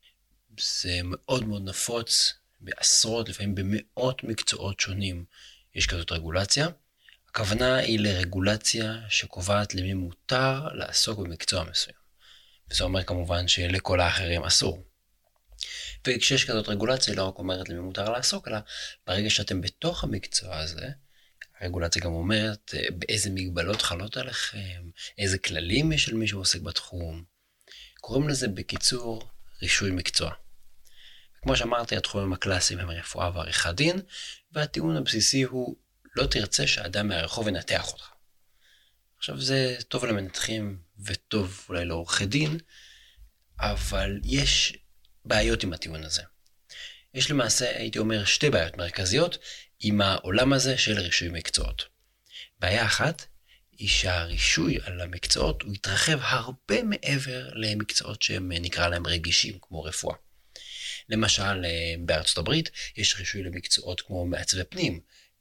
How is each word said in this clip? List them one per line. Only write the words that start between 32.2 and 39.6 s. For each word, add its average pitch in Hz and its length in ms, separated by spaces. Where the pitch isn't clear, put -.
הקלאסיים 90 460
הם 87 100
רפואה 85 460
ועריכת 82 400
דין, 170 260
והטיעון 160 460
הבסיסי 131 460
הוא, 127 320
"לא 127 100
תרצה 123 420
שאדם 101 400
מהרחוב 98 400
ינתח 87 400
אותך". - 220
עכשיו, 139 240
זה 131 340